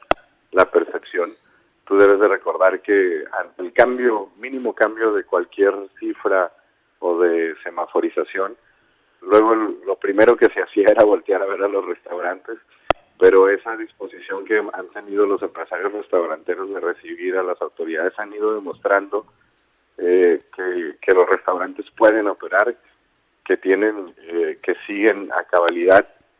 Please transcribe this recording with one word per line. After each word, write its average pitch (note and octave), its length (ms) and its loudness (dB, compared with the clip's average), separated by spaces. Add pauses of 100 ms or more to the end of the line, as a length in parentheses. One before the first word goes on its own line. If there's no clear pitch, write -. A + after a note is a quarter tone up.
(540)
la F#2 180 4
percepción. E2+ 600 -4 (520)
Tú G2 120 0
debes G2+ 240 6
de G#2 80 4
recordar F#2 520 0
que F#2 440 0 (120)
ante F2 240 -10
el F2+ 120 -12
cambio, A#2+ 640 0
mínimo B2 360 -8
cambio A2 400 -2
de G2 120 -4
cualquier F#2+ 480 -2 (260)
cifra F#2+ 540 -4 (460)
o F2 200 -2
de E2 340 0 (120)
semaforización, E2+ 880 -6 (640)
luego G#2+ 320 4
el, G#2+ 340 -2
lo F#2+ 120 -4
primero G#2+ 400 2
que A#2+ 160 4
se G2 80 -6
hacía G2+ 280 0
era G#2+ 140 6
voltear G2 380 2
a G2 60 -4
ver G2 140 -4
a G2+ 60 0
los G2 180 -4
restaurantes, F2+ 720 -10 (600)
pero F#2+ 300 6
esa G#2+ 260 -4
disposición - 720 -14
que G#2+ 140 0
han - 340 -8
tenido G2+ 320 -2
los G2 160 -2
empresarios F2+ 500 -8
restauranteros F#2 840 -6
de F#2 60 -10
recibir F2 560 -6
a F#2+ 80 -2
las F2+ 180 -6
autoridades E2 560 -6
han G#2 160 -12
ido G#2+ 220 -4
demostrando, G2 680 -4 (720)
eh, F2 440 2 (140)
que, F2+ 460 -6
que G2 120 2
los F#2 160 4
restaurantes F#2 560 -4 (120)
pueden A2 300 4
operar, G2 480 -2 (720)
que F#2 120 -2
tienen, F#2+ 640 -2
eh, E2 420 -4
que F2+ 120 -4 (120)
siguen G2+ 460 -2
a F2 100 -2
cabalidad F2 640 2 (320)